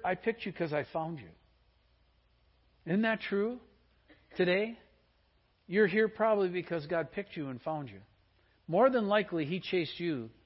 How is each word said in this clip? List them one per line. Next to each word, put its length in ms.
I 100
picked 320
you 60
'cause 200
I 120
found 340
you." 120
Isn't 160
that 200
true 380
today? 420
You're 220
here 200
probably 400
because 380
God 240
picked 260
you 120
and 140
found 280
you. 120
More 200
than 200
likely, 380
he 140
chased 380
you 320